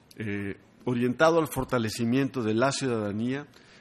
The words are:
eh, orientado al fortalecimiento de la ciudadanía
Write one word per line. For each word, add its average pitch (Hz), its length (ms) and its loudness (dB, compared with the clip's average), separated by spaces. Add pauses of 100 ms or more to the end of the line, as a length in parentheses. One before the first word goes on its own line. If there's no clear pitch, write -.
(180)
eh, 101 400 -6 (260)
orientado 127 540 2
al 156 100 2
fortalecimiento 123 920 0
de 107 100 0
la 123 180 2
ciudadanía 123 760 -2 (340)